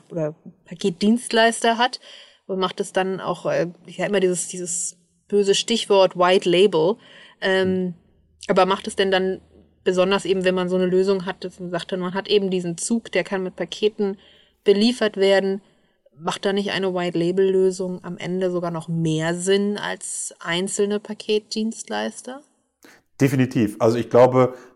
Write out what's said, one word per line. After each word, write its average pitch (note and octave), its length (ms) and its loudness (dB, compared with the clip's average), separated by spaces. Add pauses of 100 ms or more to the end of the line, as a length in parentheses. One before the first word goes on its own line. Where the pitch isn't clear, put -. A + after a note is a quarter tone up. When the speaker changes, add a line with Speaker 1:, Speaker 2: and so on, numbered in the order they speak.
(100)
Speaker 1:
oder D#3+ 260 -6 (300)
Paketdienstleister A3+ 1120 0
hat? B3 200 0 (480)
Und F#3+ 140 -4
macht F#3 200 -2
es F#3+ 120 -8
dann F#3+ 280 -2
auch, D#3+ 260 -6
äh, D#3+ 260 -2 (140)
ich F3 100 -18
sag F3+ 120 -4
immer G3+ 120 0
dieses, F3+ 260 0
dieses - 500 -8 (300)
böse G3+ 300 2
Stichwort G3 600 2
White F#3 320 4
Label, F3 480 4 (440)
ähm, F#3+ 260 0
Speaker 2:
Hm. F#3 280 -2 (520)
Speaker 1:
aber F#3 200 4
macht F#3+ 200 -2
es A3 80 -8
denn G3 160 0
dann F#3+ 300 0 (420)
besonders F#3 440 2
eben, F#3+ 180 0
wenn F#3 100 2
man F3+ 140 -2
so F#3 80 0
eine F#3 100 2
Lösung F#3+ 400 2
hat, F#3+ 180 -8
dass F3+ 140 -12
man F3+ 120 -12
sagt, E3+ 220 -6
man F3+ 220 -4
hat G3 140 -6
eben G3+ 220 2
diesen F3 280 -4
Zug, - 320 -4
der F3 140 0
kann F#3+ 180 -4
mit F#3 140 -8
Paketen G3+ 600 -2 (460)
beliefert G#3+ 540 2
werden, G3 440 2 (580)
macht F3 260 -8
da G3+ 80 0
nicht G3+ 180 -2
eine G3 240 -2
White-Label-Lösung F#3 1120 0
am F3 140 -10
Ende F3+ 320 -2
sogar F3 200 -4
noch D#3+ 180 -8
mehr E3 460 0
Sinn G3 420 0
als - 600 -8
einzelne G3 640 -2
Paketdienstleister? A3 1400 -6 (800)
Speaker 2:
Definitiv. B2+ 600 2
Also A#2+ 180 4
ich A2+ 120 -6
glaube, B2 440 6 (220)